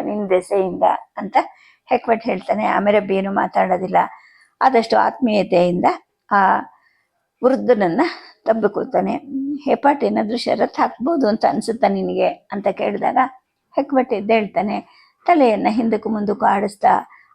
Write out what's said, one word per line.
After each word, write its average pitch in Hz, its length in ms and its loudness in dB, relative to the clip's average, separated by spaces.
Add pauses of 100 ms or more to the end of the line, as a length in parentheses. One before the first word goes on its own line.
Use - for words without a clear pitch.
ನಿನ್ 208 280 -6
ದೆಸೆಯಿಂದ" 185 520 0 (340)
ಅಂತ 208 200 -6 (500)
ಹೆಕ್ವೆಟ್ - 380 -2
ಹೇಳ್ತಾನೆ. 208 420 -2
ಅಮಿರಬ್ 202 460 0
ಏನು 196 200 -2
ಮಾತಾಡೋದಿಲ್ಲ. 190 640 -2 (640)
ಆದಷ್ಟು 233 360 2
ಆತ್ಮೀಯತೆಯಿಂದ 185 880 2 (460)
ಆ 202 300 2 (840)
ವೃದ್ಧನನ್ನ 214 560 2 (440)
ತಬ್ಬಿಕೊಳ್ತಾನೆ. 214 760 0 (440)
"ಹೇಪಾಟ್ 285 400 0
ಏನಾದ್ರೂ 220 320 -2
ಷರತ್ 247 440 -2
ಹಾಕ್ಬೋದು 262 480 0
ಅಂತ 220 160 0
ಅನ್ಸುತ್ತಾ 220 440 -2
ನಿನಗೆ?" 185 400 -2
ಅಂತ - 400 -6
ಕೇಳಿದಾಗ 208 500 -2 (580)
ಹೆಕ್ವೆಟ್ 269 360 -2
ಎದ್ದೇಳ್ತಾನೆ. 202 680 -2 (460)
ತಲೆಯನ್ನ 247 440 4
ಹಿಂದಕ್ಕೂ 220 400 0
ಮುಂದಕ್ಕೂ 208 360 -2
ಆಡಿಸ್ತಾ 202 640 2 (260)